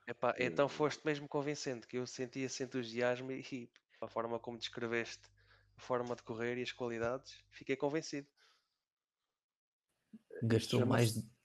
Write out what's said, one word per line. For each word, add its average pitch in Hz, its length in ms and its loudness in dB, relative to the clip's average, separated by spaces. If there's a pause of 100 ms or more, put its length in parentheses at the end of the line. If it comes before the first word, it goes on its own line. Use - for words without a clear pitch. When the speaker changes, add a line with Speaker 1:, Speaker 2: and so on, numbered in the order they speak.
Speaker 1:
Epá, 120 320 2
Speaker 2:
Eh, 123 80 2
Speaker 1:
então 139 200 4
foste 143 380 0
mesmo 147 240 0
convincente, 143 580 -2
que 123 120 -2
eu 127 80 0
senti 127 340 -6
esse 131 220 -2
entusiasmo 123 680 0
e, 131 120 -6 (100)
e 120 180 -8 (300)
a 110 80 -4
forma 117 320 -2
como 120 160 -8
descreveste 117 720 -2 (480)
a - 40 -20
forma 120 360 0
de - 60 -18
correr 120 340 -2
e 123 60 -2
as 120 100 -4
qualidades, 117 760 -4
fiquei - 260 -2
convencido. 147 500 -2 (2250)
Speaker 3:
Gastou 113 380 4
Speaker 2:
Chama-se 113 360 6
Speaker 3:
mais, 107 120 -4 (160)